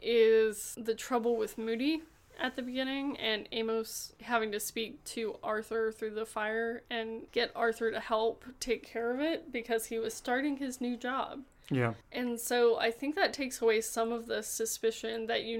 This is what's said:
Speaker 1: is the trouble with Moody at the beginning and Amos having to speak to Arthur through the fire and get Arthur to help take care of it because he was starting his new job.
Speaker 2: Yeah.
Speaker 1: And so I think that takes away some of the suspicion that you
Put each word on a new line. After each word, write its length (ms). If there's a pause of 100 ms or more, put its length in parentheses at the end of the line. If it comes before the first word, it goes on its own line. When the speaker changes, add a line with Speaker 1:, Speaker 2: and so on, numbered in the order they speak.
Speaker 1:
is 760
the 180
trouble 420
with 200
Moody 460 (360)
at 180
the 40
beginning 580
and 340
Amos 680
having 320
to 80
speak 440
to 380
Arthur 500
through 180
the 160
fire 640
and 400
get 240
Arthur 380
to 80
help 440 (160)
take 220
care 300
of 80
it 320
because 340
he 120
was 140
starting 460
his 220
new 160
job. 480 (260)
Speaker 2:
Yeah. 240 (160)
Speaker 1:
And 280
so 400
I 120
think 240
that 180
takes 300
away 180
some 320
of 140
the 160
suspicion 880
that 160
you 160